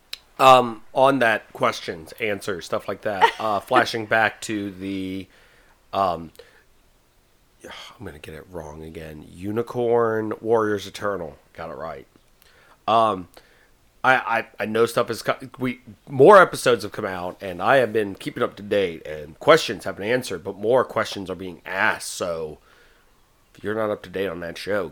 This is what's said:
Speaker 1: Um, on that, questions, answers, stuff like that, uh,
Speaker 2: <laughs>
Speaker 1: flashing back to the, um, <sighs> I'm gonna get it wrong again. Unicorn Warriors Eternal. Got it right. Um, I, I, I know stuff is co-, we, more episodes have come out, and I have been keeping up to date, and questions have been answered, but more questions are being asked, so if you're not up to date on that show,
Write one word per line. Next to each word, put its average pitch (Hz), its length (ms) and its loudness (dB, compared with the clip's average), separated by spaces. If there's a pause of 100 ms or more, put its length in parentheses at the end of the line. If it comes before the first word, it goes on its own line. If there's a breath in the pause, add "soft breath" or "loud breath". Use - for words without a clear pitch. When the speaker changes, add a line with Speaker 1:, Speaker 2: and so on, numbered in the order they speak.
(380)
Speaker 1:
Um, 127 460 8 (100)
on 135 260 4
that, 110 340 0
questions, 98 680 -4
answers, 101 460 -6
stuff - 220 -6
like 98 140 -10
that, 101 380 0
uh, 107 200 -2
Speaker 2:
<laughs> - 20 -18
Speaker 1:
flashing 117 440 0
back 110 360 0
to 101 280 -6
the, 95 560 -8 (640 soft breath)
um, 85 440 -2
<sighs> - 40 -20 (1600 loud breath)
I'm 101 60 -14
gonna 78 140 -14
get 80 140 -16
it 73 180 -16
wrong 78 320 -12
again. 80 480 -14
Unicorn 110 1120 -2
Warriors 107 460 0
Eternal. 87 500 -8 (160)
Got 82 160 -12
it 73 80 -12
right. 73 300 -12 (800 soft breath)
Um, 107 420 2 (720 soft breath)
I, 127 120 8
I, 113 320 -2 (120)
I 104 60 -2
know 110 200 2
stuff 113 240 0
is 107 120 -6
co-, 127 160 -2 (200)
we, 127 220 -4 (300)
more 160 320 10
episodes 123 420 2
have 101 80 -10
come 107 140 -8
out, 90 360 -8
and 90 200 -8
I 120 160 4
have 110 160 2
been 101 220 -2
keeping - 280 -6
up - 140 -6
to 101 60 -16
date, 98 440 -2
and 78 320 -12
questions 143 460 2
have 92 100 -6
been 98 140 -6
answered, 117 340 -2
but 95 140 -10
more 113 260 2
questions 101 460 -6
are 92 60 -6
being 87 300 -14
asked, 95 460 -2
so 82 460 -8 (1000 soft breath)
if - 80 -20
you're 107 120 -4
not 107 160 -2
up 101 120 -6
to 95 60 -18
date 95 180 -4
on 87 140 -8
that 85 160 -10
show, 95 340 -4